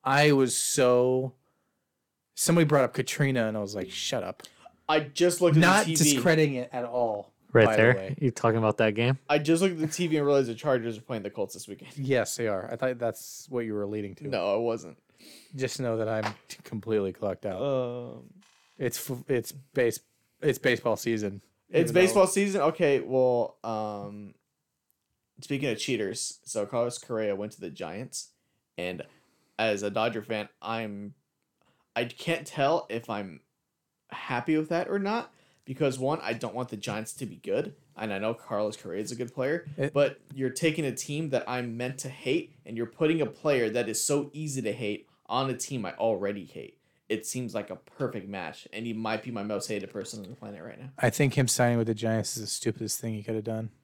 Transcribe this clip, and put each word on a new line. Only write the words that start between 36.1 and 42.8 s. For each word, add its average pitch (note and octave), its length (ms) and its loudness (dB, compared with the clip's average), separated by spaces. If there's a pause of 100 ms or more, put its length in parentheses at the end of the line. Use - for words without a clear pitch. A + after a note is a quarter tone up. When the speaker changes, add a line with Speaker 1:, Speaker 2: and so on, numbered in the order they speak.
Speaker 2:
I A2 120 -4
don't A#2 220 -6
want B2 140 -4
the G#2+ 80 -8
Giants A2 360 -6
to C3 120 -10
be F2 120 -12
good, B2+ 380 -4 (200)
and G#2+ 160 -6
I G2 80 -2
know A2 140 -2
Carlos G#2+ 420 -4
Correa F#2 260 -8
is A2 100 -6
a A#2+ 40 -6
good B2 180 -8
player, D3+ 340 -4 (100)
Speaker 1:
It C#3 160 -2
Speaker 2:
but C#3+ 260 2 (140)
you're C3 160 -2
taking D#3 360 0
a B2+ 100 -2
team D3 340 -6
that B2+ 180 0
I'm A#2+ 300 -4
meant C3 220 -6
to C3+ 100 -10
hate, - 440 -4 (120)
and A2+ 100 -10
you're A2+ 120 -2